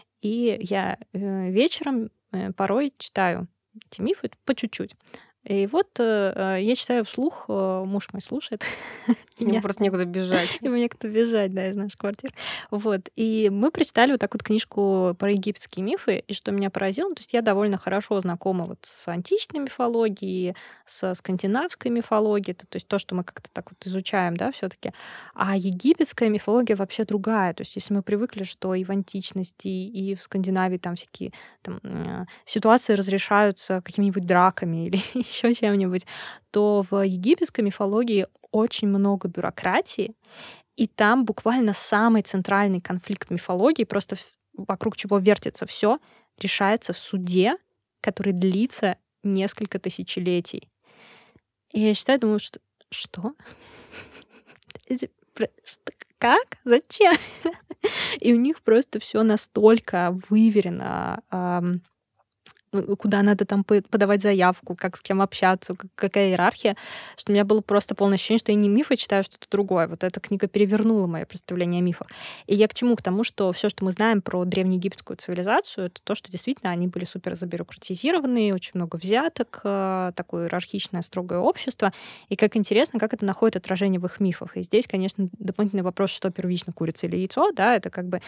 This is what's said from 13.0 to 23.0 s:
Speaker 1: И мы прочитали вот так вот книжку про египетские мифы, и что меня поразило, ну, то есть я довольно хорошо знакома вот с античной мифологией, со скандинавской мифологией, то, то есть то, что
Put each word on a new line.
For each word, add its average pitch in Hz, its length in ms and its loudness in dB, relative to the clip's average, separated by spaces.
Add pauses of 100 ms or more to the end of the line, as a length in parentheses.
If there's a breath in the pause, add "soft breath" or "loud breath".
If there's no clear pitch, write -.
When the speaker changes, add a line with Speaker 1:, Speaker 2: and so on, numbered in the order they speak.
Speaker 1:
И 220 380 2
мы 208 180 2
прочитали 262 400 2
вот 262 100 2
так - 140 -2
вот 220 80 -4
книжку 196 720 0
про 202 140 0
египетские 196 540 -4
мифы, 226 420 -2
и 202 80 -8
что - 160 -8
меня 196 200 0
поразило, 202 380 -2
ну, 359 60 -6
то - 60 -14
есть - 120 -18
я 240 80 2
довольно 208 380 2
хорошо 202 420 -2
знакома 180 440 -2
вот 180 180 -12
с - 240 -16
античной 226 540 -4
мифологией, 214 960 -2 (300 loud breath)
со - 280 -6
скандинавской 208 800 -2
мифологией, 214 640 0
то, - 100 -20
то - 100 -10
есть 180 120 -12
то, 202 100 0
что - 160 -10